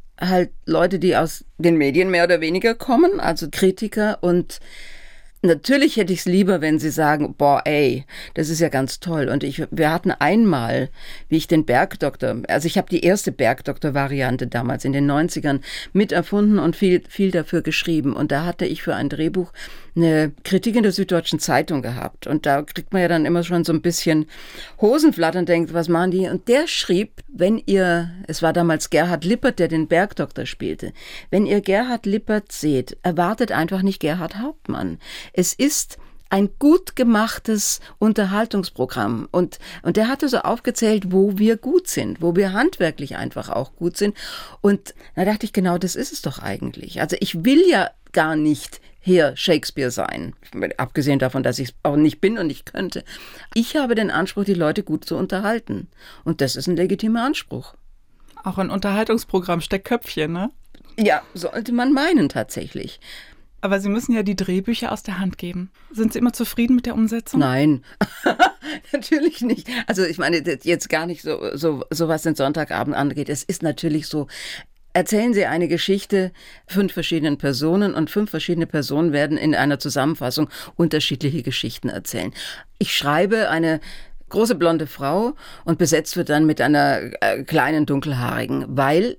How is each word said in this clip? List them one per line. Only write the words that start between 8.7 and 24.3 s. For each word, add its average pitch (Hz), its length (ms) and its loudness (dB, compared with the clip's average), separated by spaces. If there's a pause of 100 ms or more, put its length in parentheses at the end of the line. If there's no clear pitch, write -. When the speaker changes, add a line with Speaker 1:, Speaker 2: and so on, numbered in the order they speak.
Speaker 1:
toll.“ 160 280 -2
Und 143 140 0
ich, 143 280 -6
wir 151 200 2
hatten 175 200 0
einmal, 143 800 2 (400)
wie 160 80 4
ich 156 80 -2
den 156 180 4
Bergdoktor, 123 840 0
also 139 180 0
ich 165 100 0
hab - 140 0
die 180 120 0
erste 180 300 2
Bergdoktor-Variante 131 1160 -2
damals 120 360 -4
in 139 80 0
den 143 140 2
neunzigern 147 540 0 (340)
miterfunden 208 640 2
und 160 180 2
viel, 180 320 4
viel 196 220 0
dafür 165 320 -2
geschrieben. 156 500 0
Und 143 200 -2
da 143 120 0
hatte 170 220 -2
ich 165 160 -4
für 160 120 -2
ein 139 140 -2
Drehbuch 156 440 -2 (440)
eine 156 360 4 (120)
Kritik 196 320 2
in 240 60 6
der 208 100 4
Süddeutschen 170 460 0
Zeitung 147 420 0
gehabt. - 460 -8
Und 151 180 -2
da 139 180 2
kriegt - 300 -12
man 190 100 2
ja 170 60 4
dann 165 160 2
immer 175 180 2
schon 170 220 0
so 170 80 0
ein 160 80 2
bisschen 160 460 0 (560)